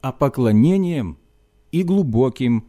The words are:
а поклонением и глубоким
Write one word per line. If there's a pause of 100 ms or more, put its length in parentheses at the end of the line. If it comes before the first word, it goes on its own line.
а
поклонением (540)
и
глубоким